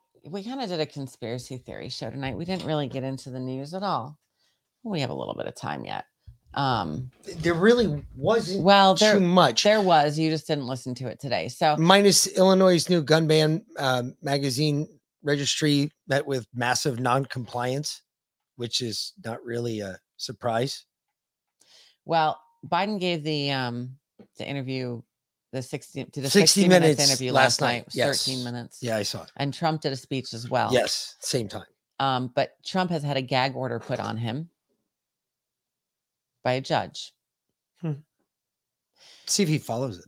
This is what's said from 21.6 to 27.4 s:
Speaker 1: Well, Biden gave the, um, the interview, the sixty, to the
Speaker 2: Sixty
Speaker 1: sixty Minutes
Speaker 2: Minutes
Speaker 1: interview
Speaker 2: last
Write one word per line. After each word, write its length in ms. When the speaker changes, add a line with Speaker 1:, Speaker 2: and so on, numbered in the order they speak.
Speaker 1:
Well, 360
Biden 340
gave 240
the, 280
um, 460
the 100
interview, 540
the 100
sixty, 440
to 160
the 80
Speaker 2:
Sixty 320
Speaker 1:
sixty 80
Minutes 300
Speaker 2:
Minutes 120
Speaker 1:
interview 220
Speaker 2:
last 260